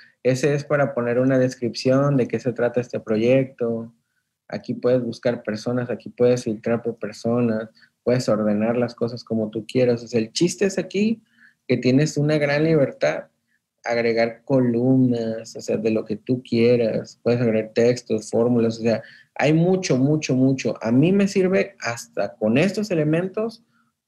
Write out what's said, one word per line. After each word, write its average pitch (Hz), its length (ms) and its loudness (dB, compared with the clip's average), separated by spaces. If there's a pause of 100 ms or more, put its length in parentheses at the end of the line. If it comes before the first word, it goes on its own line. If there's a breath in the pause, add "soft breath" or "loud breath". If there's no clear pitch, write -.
(220 loud breath)
Ese 131 320 2
es 143 100 -2
para 143 300 0
poner 120 240 -2
una 131 200 2
descripción 131 800 0
de 123 100 2
qué 113 140 -4
se 123 120 -4
trata 120 280 -2
este 120 180 -6
proyecto. 117 960 0 (540)
Aquí - 260 -8
puedes 123 280 0
buscar 117 400 -4
personas, 120 480 -4
aquí - 180 -8
puedes 123 360 2
filtrar 113 380 -2
por 117 140 -6
personas, 113 720 -2 (340 soft breath)
puedes 127 260 0
ordenar 107 480 0
las 120 180 -2
cosas 120 280 -6
como 110 280 -4
tú 107 160 -8
quieras. 120 360 0
O 113 60 -16
sea, 120 120 -2
el 113 120 -6
chiste 180 340 0
es 196 120 -4
aquí 208 440 -2 (460 soft breath)
que 127 80 0
tienes 131 400 2
una 151 220 2
gran 147 260 0
libertad, 151 640 0 (580)
agregar 117 600 0
columnas, 120 1120 0
o - 40 -14
sea, - 160 -2
de 110 140 -2
lo 110 160 0
que 107 100 -6
tú 127 260 -4
quieras, 117 800 0
puedes 120 180 0
agregar 110 340 0
textos, 117 560 0
fórmulas, 113 480 2
o 113 40 -12
sea, 110 200 0 (320 loud breath)
hay 143 180 2
mucho, 170 460 2
mucho, 147 360 0
mucho. 131 480 0
A 113 80 -2
mí 147 220 4
me 196 160 2
sirve 190 520 0
hasta - 540 -6
con 110 220 0
estos 202 340 0
elementos 180 720 -2 (440)